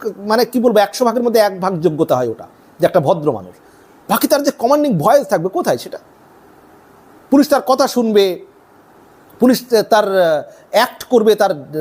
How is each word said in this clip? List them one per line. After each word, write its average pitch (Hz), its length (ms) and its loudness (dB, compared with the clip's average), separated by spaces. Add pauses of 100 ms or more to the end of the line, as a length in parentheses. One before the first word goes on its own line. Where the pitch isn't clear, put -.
(180)
মানে 214 280 0
কি 247 140 -4
বলবো, 220 200 2
একশো 202 260 0
ভাগের 233 180 2
মধ্যে 226 160 2
এক 196 220 0
ভাগ 185 200 -4
যোগ্যতা 156 340 0
হয় 123 120 -2
ওটা, 110 200 -10 (320)
যে 170 60 0
একটা 170 140 2
ভদ্র 151 320 0
মানুষ। 92 240 -10 (540)
বাকি 226 180 -2
তার 285 160 0
যে 285 80 -2
কমান্ডিং 285 460 0
ভয়েস 233 300 2
থাকবে, 185 220 -2
কোথায় 311 280 -2
সেটা? - 200 -14 (1300)
পুলিশ 285 180 4
তার 285 120 2
কথা 262 260 0
শুনবে, 208 580 0 (960)
পুলিশ 240 260 2 (240)
তার, 196 320 2
আহ, 156 220 0 (280)
অ্যাক্ট 226 320 -2
করবে 220 320 0
তার, 202 160 0
আহ, 156 60 -6 (240)